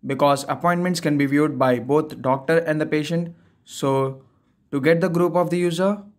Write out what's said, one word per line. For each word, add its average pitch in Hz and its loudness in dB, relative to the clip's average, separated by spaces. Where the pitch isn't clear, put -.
because 139 0
appointments 175 0
can 147 0
be 143 2
viewed 143 2
by 127 4
both 143 -2
doctor 135 0
and 160 -2
the 151 0
patient. 165 -4
So 135 -2
to 139 -2
get 165 4
the 185 0
group 170 0
of 175 2
the 170 -2
user, 180 -2